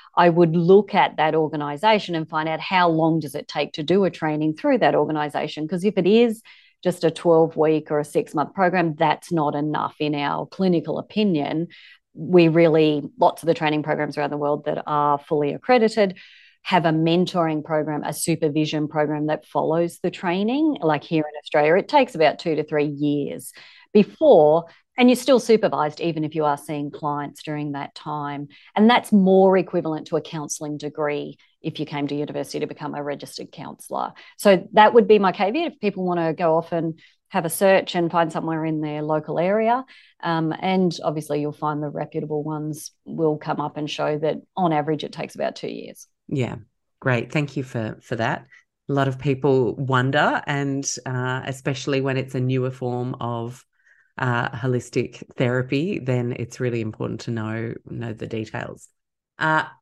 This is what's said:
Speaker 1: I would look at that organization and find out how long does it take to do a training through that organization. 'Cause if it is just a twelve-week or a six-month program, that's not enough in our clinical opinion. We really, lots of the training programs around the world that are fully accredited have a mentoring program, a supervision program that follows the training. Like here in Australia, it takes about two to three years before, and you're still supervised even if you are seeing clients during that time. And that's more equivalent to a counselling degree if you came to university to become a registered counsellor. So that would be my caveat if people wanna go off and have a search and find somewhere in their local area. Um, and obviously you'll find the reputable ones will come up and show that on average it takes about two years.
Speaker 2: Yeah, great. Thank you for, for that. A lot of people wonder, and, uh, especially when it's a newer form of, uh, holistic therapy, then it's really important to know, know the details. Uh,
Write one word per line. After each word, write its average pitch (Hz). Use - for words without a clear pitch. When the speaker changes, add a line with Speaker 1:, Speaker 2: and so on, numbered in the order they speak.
Speaker 1:
I 175
would 165
look 190
at 151
that 156
organization 156
and 160
find 156
out 160
how 180
long 160
does 147
it -
take -
to 156
do 180
a 175
training 156
through 269
that 143
organization. 151
'Cause 180
if 208
it 180
is 226
just 175
a 160
twelve-week 160
or 151
a 147
six-month -
program, 175
that's 156
not 147
enough 151
in 151
our 147
clinical 165
opinion. 170
We 170
really, 156
lots -
of 151
the 170
training 151
programs 151
around 143
the 147
world 147
that 151
are 147
fully 147
accredited 220
have 175
a 165
mentoring 165
program, 151
a 151
supervision 151
program 151
that 151
follows 160
the 180
training. 220
Like 151
here 156
in 151
Australia, 156
it -
takes -
about 156
two 165
to 151
three 151
years 143
before, 170
and 247
you're 247
still 247
supervised 180
even 160
if 151
you 156
are 143
seeing 147
clients 147
during 151
that 143
time. 143
And 214
that's -
more 190
equivalent 160
to 165
a 151
counselling 151
degree 147
if 160
you 147
came 143
to 143
university 147
to 147
become -
a 147
registered 143
counsellor. -
So 196
that 214
would 220
be 214
my 190
caveat 254
if -
people 185
wanna 170
go 160
off 160
and 165
have 175
a 165
search 190
and 170
find 165
somewhere 160
in 160
their 151
local 151
area. 220
Um, 160
and 185
obviously 151
you'll 147
find 151
the 147
reputable 151
ones 151
will 156
come 147
up 147
and 147
show 151
that 151
on 175
average 147
it -
takes -
about -
two -
years. -
Speaker 2:
Yeah, 120
great. 123
Thank 147
you 143
for, 113
for -
that. 120
A 147
lot 135
of 131
people 131
wonder, 139
and, 139
uh, 127
especially 135
when 135
it's 131
a 131
newer 127
form 123
of, 120
uh, 123
holistic 123
therapy, 131
then 123
it's -
really 120
important 110
to -
know, 113
know 120
the 117
details. 110
Uh, 156